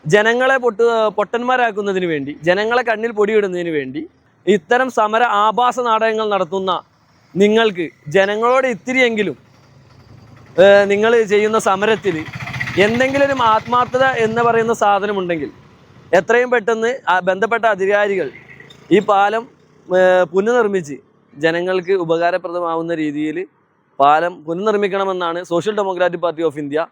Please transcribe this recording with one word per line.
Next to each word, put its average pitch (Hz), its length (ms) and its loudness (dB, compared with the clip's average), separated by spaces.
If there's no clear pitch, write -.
ജനങ്ങളെ 240 500 2
പൊട്ട്-, 233 260 2
പൊട്ടന്മാരാക്കുന്നതിന് 208 960 -2
വേണ്ടി, 143 180 -6
ജനങ്ങളെ 214 420 0
കണ്ണിൽ 226 300 -4
പൊടിയിടുന്നതിന് 196 600 0
വേണ്ടി 131 240 -8
ഇത്തരം 240 340 0
സമര 220 260 2
ആഭാസ 220 320 0
നാടകങ്ങൾ 220 460 0
നടത്തുന്ന 190 380 -2
നിങ്ങൾക്ക് 208 440 2
ജനങ്ങളോട് 220 580 2
ഇത്തിരിയെങ്കിലും, 226 600 -2
ഏഹ്, 202 280 8
നിങ്ങൾ 214 200 2
ചെയ്യുന്ന 214 260 2
സമരത്തിൽ 196 460 0
എന്തെങ്കിലും 262 420 0
ഒരു 277 80 -2
ആത്മാർത്ഥത 247 520 0
എന്ന് 226 220 -2
പറയുന്ന 226 260 2
സാധനമുണ്ടെങ്കിൽ 190 680 -2
എത്രയും 240 340 0
പെട്ടെന്ന് 226 380 0
ആ - 20 4
ബന്ധപ്പെട്ട 208 340 -2
അധികാരികൾ 196 520 0
ഈ 208 40 6
പാലം, 208 340 2
ഏഹ്, 185 340 4
പുനർനിർമ്മിച്ച് 196 640 0
ജനങ്ങൾക്ക് 175 480 0
ഉപകാരപ്രദമാവുന്ന 170 880 -2
രീതിയിൽ 151 360 -6
പാലം 156 320 2
പുനർനിർമ്മിക്കണമെന്നാണ് 190 960 -2
Social 196 260 -2
Democratic 180 460 -2
Party 160 240 -2
of 135 140 -10
India 147 280 -4